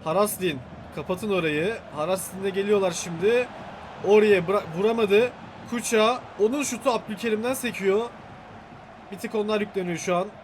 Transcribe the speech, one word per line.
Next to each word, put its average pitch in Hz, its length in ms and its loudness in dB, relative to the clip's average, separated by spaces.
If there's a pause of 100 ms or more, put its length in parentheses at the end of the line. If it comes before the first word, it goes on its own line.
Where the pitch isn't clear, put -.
Haraslin. 180 560 0 (360)
Kapatın 185 340 -4
orayı. 175 480 0 (180)
Haraslin'e 185 540 -2
geliyorlar 196 420 2
şimdi. 202 560 0 (600)
Oraya 202 400 6
bıra-, 196 160 0 (140)
vuramadı. 220 540 4 (380)
Kuça. 233 500 2 (200)
Onun 247 240 2
şutu 254 280 0
Abdülkerim'den 220 640 -2
sekiyor. 208 480 0 (1080)
Bir 196 60 -12
tık 226 180 -8
onlar 214 260 0
yükleniyor 185 360 -2
şu 180 180 0
an. 185 100 2 (180)